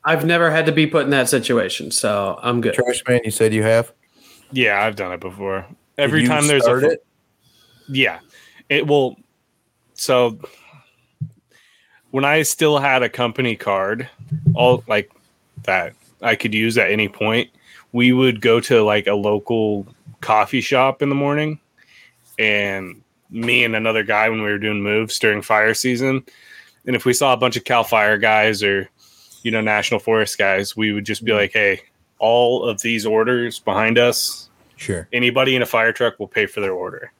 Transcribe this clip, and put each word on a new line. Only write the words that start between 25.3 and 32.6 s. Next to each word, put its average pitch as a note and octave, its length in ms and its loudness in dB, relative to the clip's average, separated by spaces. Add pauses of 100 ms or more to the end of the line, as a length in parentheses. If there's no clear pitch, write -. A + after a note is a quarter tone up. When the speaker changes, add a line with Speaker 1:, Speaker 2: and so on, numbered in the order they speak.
Speaker 3:
fire A2 320 2
season, C3 500 -2 (640)
and B2+ 80 -2
if A#2+ 100 -2
we B2+ 80 4
saw C3+ 200 2
a A#2+ 40 0
bunch A#2+ 200 0
of A2 60 -6
Cal A#2+ 200 2
Fire G#2+ 340 2
guys G#2+ 460 2
or, G2 260 -2 (540)
you A#2 80 -4
know, A2 100 -2
National G#2+ 380 0
Forest A2 380 -2
guys, G2 380 -2
we A2 160 -2
would G#2 140 -6
just G#2+ 180 -8
be A2+ 80 -2
Speaker 2:
Mm. G#2+ 60 2
Speaker 3:
like, G2+ 160 0
"Hey, G2+ 280 0 (360)
all A#2+ 460 2